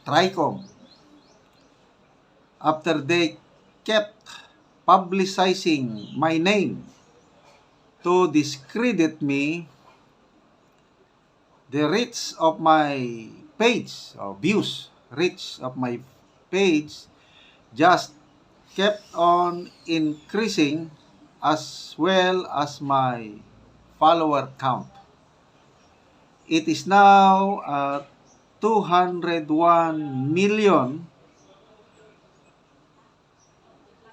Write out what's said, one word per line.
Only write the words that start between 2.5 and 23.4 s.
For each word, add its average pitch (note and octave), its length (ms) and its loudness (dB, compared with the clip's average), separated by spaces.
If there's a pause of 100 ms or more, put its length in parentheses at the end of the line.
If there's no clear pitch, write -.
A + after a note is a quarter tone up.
"after D#3 400 0
they E3 320 0 (480)
kept G#3+ 400 -2 (640)
publicizing F3 1300 0
my D#3+ 240 -2
name F3 480 -2 (1200)
to F3+ 240 4
discredit D#3+ 880 -2
me, D3 480 -4 (2000)
the D3 160 0
reach A#3 480 -4
of D#3+ 240 0
my D#3 400 2 (560)
page, - 640 -2
or G2 160 -10
views, D#3+ 560 -4 (160)
reach - 560 -6
of B2+ 160 -10
my B2 240 -6 (480)
page E3 560 -2 (640)
just D#3+ 400 2 (640)
kept G#3 240 0 (160)
on F3 560 2 (160)
increasing E3 1040 -2 (480)
as - 560 -4
well F#3 560 0
as C#3+ 320 -6
my B2+ 560 -4 (560)